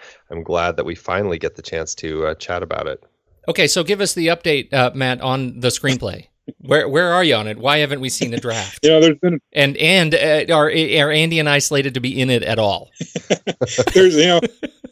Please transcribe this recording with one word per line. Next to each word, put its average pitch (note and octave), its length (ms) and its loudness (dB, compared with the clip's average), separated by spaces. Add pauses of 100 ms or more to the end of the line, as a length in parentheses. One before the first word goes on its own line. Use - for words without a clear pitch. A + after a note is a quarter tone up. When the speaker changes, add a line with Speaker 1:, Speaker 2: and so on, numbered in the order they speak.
(280)
Speaker 1:
I'm E2 140 -12
glad E2+ 340 -2
that - 80 -4
we D#2 120 -8
finally F#2 420 -4
get D#2 160 -8
the - 80 -18
chance D#2+ 320 -10
to, D#2 320 -6
uh, D#2 80 -4
chat F2+ 300 -8
about D2+ 240 -8
it. C#2 140 -12 (460)
Speaker 2:
Okay, E3+ 180 0
so E3+ 160 -2
give G3 180 -4
us G3 140 -2
the E3 140 -2
update, E3 440 -2
uh, C3 220 0
Matt, B2+ 260 -4
on B2+ 380 -6
the B2 100 -2
screenplay. B2 600 -4 (300)
Where, C#3+ 300 0
where E3+ 240 0
are F3+ 120 2
you C#3+ 100 4
on G#2+ 140 -2
it? G#2+ 100 -8
Why C#3 200 0
haven't C#3+ 200 -2
we C3 100 -6
seen A#2+ 260 -6
a - 20 -4
draft? A2+ 440 -6
Speaker 3:
<laughs> - 40 2
You D3+ 60 6
know, D#3 100 6
there's D#3+ 180 6
been F3 220 0 (120)
Speaker 2:
And, C#3 260 2
and, D#3+ 360 4
uh, D3+ 300 2 (100)
are, D3+ 120 4
are D#3 440 2
Andy D#3+ 300 2
and D3+ 80 0
I C#3+ 100 2
slated C#3 360 0
to B2+ 60 -6
be B2+ 200 -4
in C3 100 0
it A#2+ 140 2
at A2+ 160 0
all? G2+ 320 -2 (480)
Speaker 3:
<laughs> - 540 -2
There's, F#3 200 8
you D3+ 120 6
know, F3 140 4 (520)